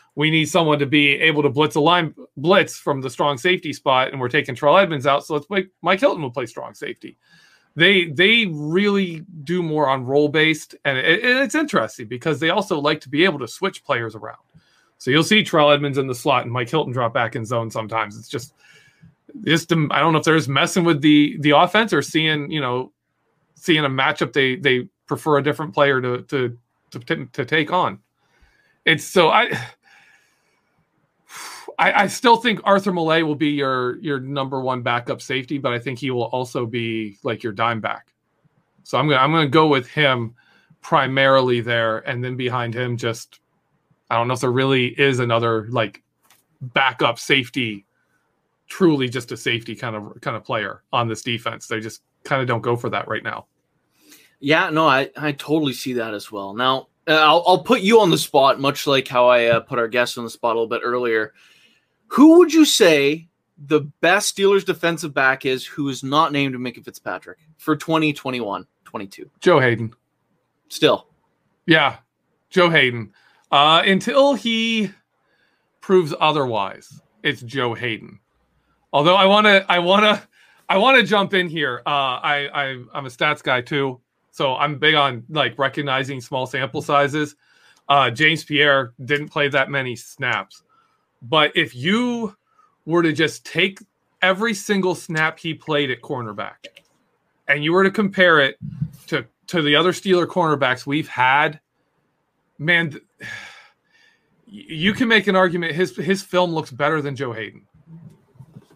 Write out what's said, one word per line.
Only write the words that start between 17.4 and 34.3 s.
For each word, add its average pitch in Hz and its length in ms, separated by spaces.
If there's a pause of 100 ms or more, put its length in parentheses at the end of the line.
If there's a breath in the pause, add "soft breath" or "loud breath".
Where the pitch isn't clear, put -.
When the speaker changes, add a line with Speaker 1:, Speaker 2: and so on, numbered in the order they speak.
Speaker 1:
zone 113 260
sometimes. 107 460
It's 110 140
just, 123 240 (880 soft breath)
just, 156 260
um, 160 220
I 139 80
don't 160 140
know 156 60
if - 40
they're 160 140
just 127 100
messing 160 360
with 160 180
the, 147 380
the 147 100
offense 180 420
or 151 80
seeing, 151 500
you 151 120
know, 127 300 (640)
seeing 156 280
a 135 60
matchup 135 420
they, 135 240
they 127 320 (180)
prefer 151 300
a 143 60
different 147 320
player 143 260
to, 123 220
to, 123 340 (360)
to, 127 60
to, 147 280
to 135 180
take 156 260
on. 175 280 (880)
It's 160 180
so 170 240
I, 233 220 (2250 loud breath)
I, 196 260
I - 20
still 226 320
think 226 260
Arthur 196 260
Maulet 165 360
will 151 80
be 147 160
your, 131 480
your 143 200
number 135 440